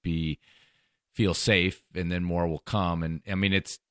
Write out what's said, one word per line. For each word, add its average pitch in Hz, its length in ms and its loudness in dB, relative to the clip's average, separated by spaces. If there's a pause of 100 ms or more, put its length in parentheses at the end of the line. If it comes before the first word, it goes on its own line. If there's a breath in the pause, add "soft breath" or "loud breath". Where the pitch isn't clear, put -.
be, 80 360 -2 (760 soft breath)
feel 95 200 2
safe, 92 480 2 (120)
and 90 180 -2
then 87 120 -2
more 87 240 0
will 78 120 -4
come. 87 420 0
And 80 180 -4 (100)
I 95 60 -2
mean, 98 160 2
it's, - 260 -2 (120)